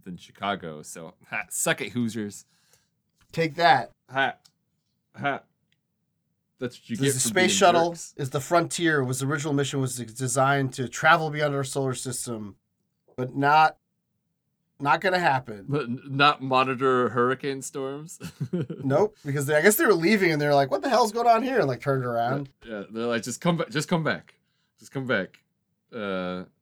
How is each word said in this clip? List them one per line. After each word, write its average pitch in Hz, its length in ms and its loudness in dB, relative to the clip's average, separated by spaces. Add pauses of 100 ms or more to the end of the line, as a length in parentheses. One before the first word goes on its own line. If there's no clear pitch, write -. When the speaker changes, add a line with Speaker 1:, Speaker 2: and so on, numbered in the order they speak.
Speaker 1:
than 90 140 -14
Chicago. 85 640 -8
So, 82 320 -16 (160)
ha, 110 200 -8
suck - 320 -2
it, 104 100 -10
Hoosiers. 110 540 -6 (880)
Speaker 2:
Take 160 240 -4
that. 160 360 4 (200)
Speaker 1:
Ha. 135 240 -2 (840)
Ha. 135 220 -4 (1160)
That's 123 200 -8
what - 100 -18
you 123 80 -6
Speaker 2:
This 135 100 0
Speaker 1:
get 135 100 2
Speaker 2:
is 131 60 -2
Speaker 1:
for - 60 0
Speaker 2:
space 214 40 -2
Speaker 1:
being 185 160 4
Speaker 2:
shuttle 175 420 4
Speaker 1:
jerks. - 260 -14
Speaker 2:
is 139 140 -4
the 147 80 -4
frontier. 165 640 0
Was 127 160 -4
the 135 80 -4
original 147 260 -2
mission 139 280 -2
was 127 160 -4
designed 131 760 -2
to 123 140 -6
travel 160 420 2
beyond 147 240 -2
our 139 120 -2
solar 135 280 -4
system, 113 640 -10 (600)
but 127 180 -6
not, 151 420 4 (1000)
not 147 220 2
gonna 180 180 2
happen. 127 500 -2
Speaker 1:
But 139 140 -2
n-, 120 240 -8
not 143 340 2
monitor 131 680 2
hurricane 131 520 -2
storms? 139 580 -10 (320)
<laughs> - 0 - (320)
Speaker 2:
Nope, 151 320 2 (100)
because 143 220 -4
they, 151 80 2
I 151 60 4
guess 208 140 6
they 330 100 2
were 220 80 6
leaving 180 380 4
and 147 100 0
they're 147 140 4
like, 139 160 4
"What 285 100 -2
the 285 80 -2
hell's 233 220 4
going 233 160 0
on 233 160 4
here?" 262 160 -2
And, 151 80 2
like, 123 140 -4
turned 131 240 -2
around. 123 440 -2 (160)
Speaker 1:
Yeah, 110 140 -10
yeah, 98 120 -10
they're 113 140 -6
like, 117 180 -2
"Just 120 180 -10
come 170 160 0
back, - 120 -4
just 147 200 -4
come 165 140 0
back, 104 320 -6 (440)
just 113 120 -20
come 135 160 -8
back." 104 320 -2 (540)
Uh, 92 500 -6 (180)